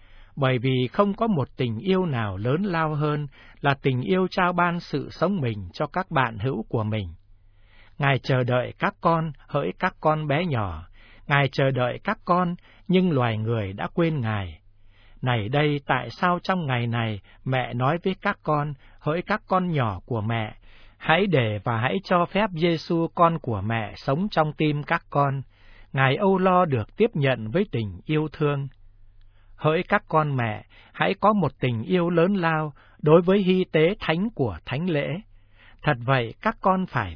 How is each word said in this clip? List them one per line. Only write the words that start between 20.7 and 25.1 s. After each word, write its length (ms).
hãy 280
để 380
và 140
hãy 260
cho 220
phép 260
Giêsu 600
con 240
của 220
mẹ 360
sống 340
trong 220
tim 300
các 280